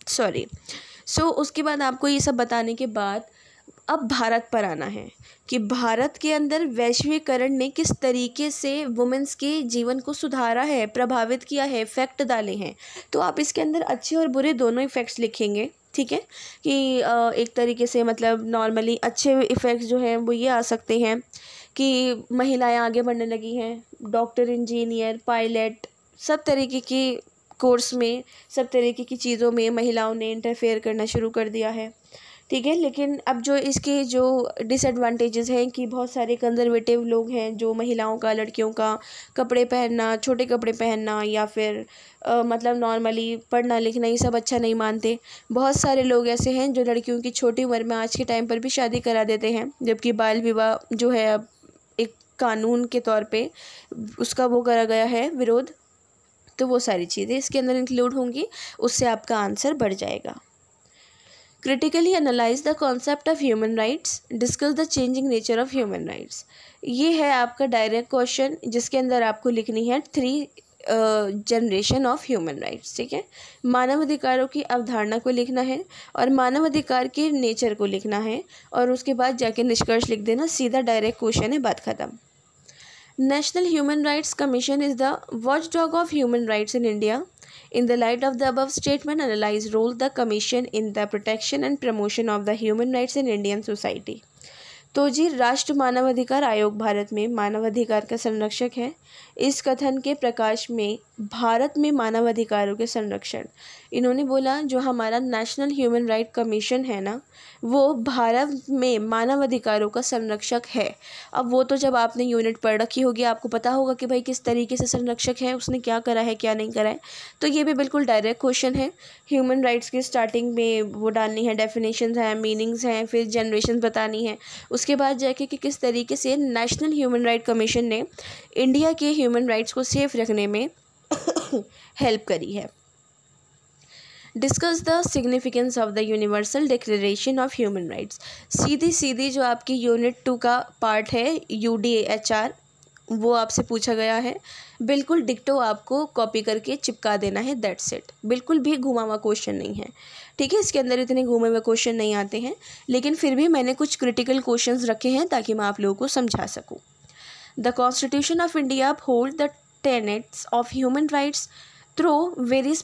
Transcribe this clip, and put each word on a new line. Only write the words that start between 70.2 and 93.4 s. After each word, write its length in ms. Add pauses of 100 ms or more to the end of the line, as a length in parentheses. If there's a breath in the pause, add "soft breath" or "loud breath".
अ, 60 (320)
generation 720
of 180 (120)
human 300
rights, 360
ठीक 160
है। 120 (420 loud breath)
मानव 360
अधिकारों 440
की 160
अवधारणा 560
को 120
लिखना 300
है 240 (320 loud breath)
और 140
मानव 360
अधिकार 420
के 220
नेचर 440
को 120
लिखना 320
है, 260 (280 loud breath)
और 180
उसके 240
बाद 220
जाके 260
निष्कर्ष 460
लिख 120
देना, 260
सीधा 340
डायरेक्ट 380
क्वेश्चन 340
है, 60
बात 220
ख़त्म। 300 (1120 loud breath)
National 560
Human 260
Rights 400
Commission 480
is 100
the 460
watchdog 480
of 200
human 320
rights 300
in 80
India। 360 (560 loud breath)
In 100
the 100
light 340
of 120
the 100
above 280
statement, 400
analyze 540
role 240
the 200
commission 560
in 200
the 200
protection 500
and 160
promotion 480
of 200
the 140
human 240
rights 300
in 100 (120)
Indian 320